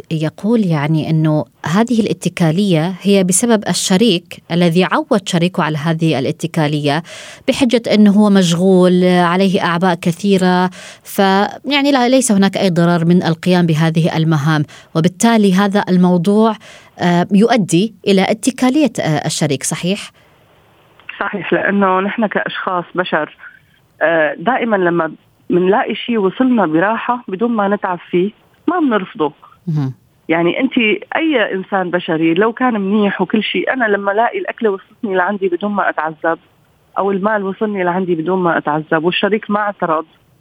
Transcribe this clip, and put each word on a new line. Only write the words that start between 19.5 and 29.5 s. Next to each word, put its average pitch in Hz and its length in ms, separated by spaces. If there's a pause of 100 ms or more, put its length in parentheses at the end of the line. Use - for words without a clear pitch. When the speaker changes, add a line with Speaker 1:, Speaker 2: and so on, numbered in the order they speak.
Speaker 1:
صحيح؟ - 480 (1080)
Speaker 2:
صحيح، 202 340
لأنه 185 460
نحن 196 260
كأشخاص 185 600 (100)
بشر، 170 420 (640)
آه، 156 380
دائما 226 360
لما 170 360 (380)
منلاقي 196 460
شيء 233 220
وصلنا 214 480
براحة 214 600
بدون 208 240
ما 208 160
نتعب 196 320 (100)
فيه 180 220 (360)
ما 349 120
بنرفضه. 208 540 (340)